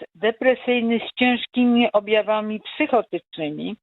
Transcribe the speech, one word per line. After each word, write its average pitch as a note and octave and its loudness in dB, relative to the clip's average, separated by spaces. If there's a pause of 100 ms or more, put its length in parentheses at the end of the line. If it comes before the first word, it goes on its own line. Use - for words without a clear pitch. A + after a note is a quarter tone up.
(160)
depresyjny A#3 0
z - -12
ciężkimi A#3+ 2
objawami G#3+ 0
psychotycznymi, E3+ -4